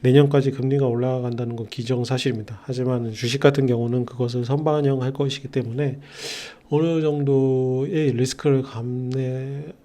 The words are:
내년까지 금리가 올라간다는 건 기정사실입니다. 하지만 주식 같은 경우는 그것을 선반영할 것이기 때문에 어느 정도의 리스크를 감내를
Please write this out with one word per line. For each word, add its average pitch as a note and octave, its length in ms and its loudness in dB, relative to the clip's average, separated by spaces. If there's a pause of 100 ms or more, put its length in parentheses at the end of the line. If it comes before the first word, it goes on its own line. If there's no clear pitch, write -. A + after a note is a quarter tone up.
내년까지 C#3 500 6
금리가 C3+ 360 0
올라간다는 A#2+ 680 -2
건 A2 100 -8
기정사실입니다. A#2+ 960 -2
하지만 B2 480 -2
주식 B2 300 -4
같은 C#3 240 4
경우는 A#2+ 400 2
그것을 B2 400 -2
선반영할 C#3 680 0
것이기 C#3 380 -4
때문에 C3+ 500 -2 (720)
어느 D#3+ 320 2
정도의 C3+ 1120 2
리스크를 C3 480 2
감내를 C3 1120 -6 (120)